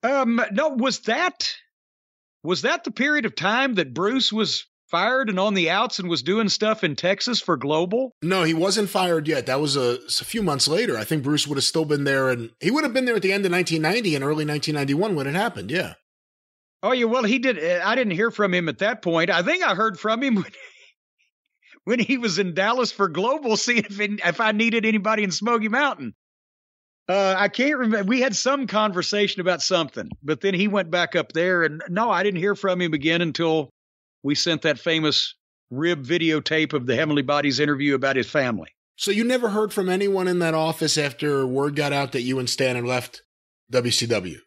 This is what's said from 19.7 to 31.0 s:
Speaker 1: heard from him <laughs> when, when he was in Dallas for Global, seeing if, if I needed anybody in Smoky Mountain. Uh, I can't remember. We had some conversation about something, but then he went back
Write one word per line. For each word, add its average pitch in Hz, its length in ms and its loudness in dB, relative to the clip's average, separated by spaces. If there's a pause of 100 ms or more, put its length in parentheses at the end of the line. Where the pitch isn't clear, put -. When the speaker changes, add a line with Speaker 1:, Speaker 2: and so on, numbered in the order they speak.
Speaker 1:
heard 214 240 -2
from 226 240 -2
him 269 120 2
<laughs> - 20 4
when, 180 100 0 (1400)
when 226 140 0
he 254 200 0
was 202 200 -2
in 180 160 -2
Dallas 220 360 0
for 196 180 0
Global, 220 480 0
seeing 233 280 0
if, 202 160 -10
if 202 400 -2
I 220 120 2
needed 220 340 2
anybody 214 360 2
in 196 80 0
Smoky 220 380 0
Mountain. 220 460 -2 (960)
Uh, 190 280 2
I 202 120 2
can't 277 280 2
remember. 220 320 0
We 247 120 2
had 247 160 0
some 269 300 0
conversation 202 760 0
about 175 220 0
something, 160 460 -2 (140)
but 147 180 -4
then 196 140 0
he 196 140 2
went 190 220 -2
back 175 260 0